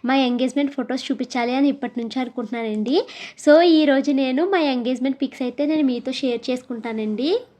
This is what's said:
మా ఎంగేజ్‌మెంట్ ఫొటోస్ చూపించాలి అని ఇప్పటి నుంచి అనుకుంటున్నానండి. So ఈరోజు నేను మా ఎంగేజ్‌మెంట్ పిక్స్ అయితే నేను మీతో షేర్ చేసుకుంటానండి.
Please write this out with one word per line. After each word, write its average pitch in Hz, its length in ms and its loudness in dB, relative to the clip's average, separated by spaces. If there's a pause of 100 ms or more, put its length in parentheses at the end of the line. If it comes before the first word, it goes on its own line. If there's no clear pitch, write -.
మా 254 120 2
ఎంగేజ్‌మెంట్ 262 580 0
ఫొటోస్ 254 320 -6
చూపించాలి 247 480 -4
అని 277 140 2
ఇప్పటి 269 300 -4
నుంచి 233 220 -6
అనుకుంటున్నానండి. 233 760 -4 (420)
So 294 160 6 (160)
ఈరోజు 285 420 4
నేను 262 380 0
మా 359 200 2
ఎంగేజ్‌మెంట్ 254 500 -2
పిక్స్ 269 220 -4
అయితే 247 240 -4
నేను 311 200 2
మీతో 247 260 -2
షేర్ 240 320 -4
చేసుకుంటానండి. 226 880 -4 (300)